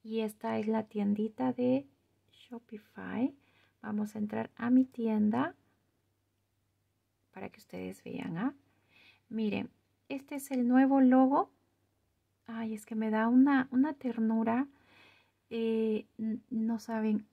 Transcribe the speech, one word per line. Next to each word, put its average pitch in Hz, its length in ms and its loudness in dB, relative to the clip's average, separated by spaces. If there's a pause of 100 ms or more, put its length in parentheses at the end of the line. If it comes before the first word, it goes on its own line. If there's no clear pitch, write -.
Y 220 200 -4
esta 220 360 -6
es 214 80 -4
la 220 180 0
tiendita 214 680 -2
de 254 340 0 (460)
Shopify. 214 1040 -8 (460)
Vamos 214 340 -6
a 214 40 -8
entrar 220 360 -6
a 233 140 -4
mi 254 160 6
tienda 226 720 -2 (1800)
para 196 160 -14
que - 100 -20
ustedes 185 420 -14
vean, - 360 -10
¿ah? 262 180 -4 (720)
Miren, 214 420 -4 (380)
este 277 280 -10
es 277 160 -10
el 247 180 0
nuevo 269 320 6
logo. 262 500 4 (920)
Ay, 226 300 -8
es 208 100 -16
que 226 100 -10
me 220 140 -2
da 220 180 2
una, 262 440 6
una 277 220 2
ternura. 226 760 0 (800)
Eh, 220 580 -2 (100)
n-, 220 220 -4 (100)
no 220 300 -2
saben 220 540 -2